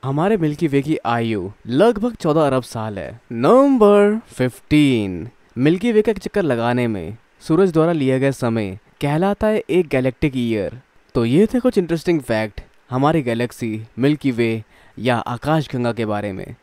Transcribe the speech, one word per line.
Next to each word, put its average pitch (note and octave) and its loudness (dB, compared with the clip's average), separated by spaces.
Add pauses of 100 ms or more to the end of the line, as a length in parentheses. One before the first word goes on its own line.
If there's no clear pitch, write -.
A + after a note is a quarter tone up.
हमारे D3+ 0
मिल्की D#3+ -2
वे C#3 2
की D3+ -2 (100)
आयु A2+ -2 (180)
लगभग G#3 0
चौदह D#3+ 0
अरब C3 0
साल A2 -8
है। F#2 -12 (140)
नंबर G#3 4 (100)
फ़िफ़्टीन, A#2+ 0 (280)
मिल्की F3+ 2
वे G#3+ 4
का A#3 2
एक G#3 -2
चक्कर - -4
लगाने B2 0
में G2+ -6 (240)
सूरज F#3 2
द्वारा D#3+ 2
लिया C3 0
गया C#3 0
समय A2+ -4 (220)
कहलाता F3 0
है G#3+ 0
एक E3 2
गैलेक्टिक C3 -2
ईयर। A2+ -4 (340)
तो B2 2
ये C#3 4
थे B3 0
कुछ B3+ 0
इंटरेस्टिंग E3 0
फैक्ट A2 -4 (300)
हमारी C#3+ 2
गैलेक्सी A#2 -4 (180)
मिल्की C#3+ 0
वे A2+ -2 (340)
या A#2+ -2
आकाश C#3 -4
गंगा A#2+ -2
के A2+ -4
बारे G#2 -4
में। F#2+ -12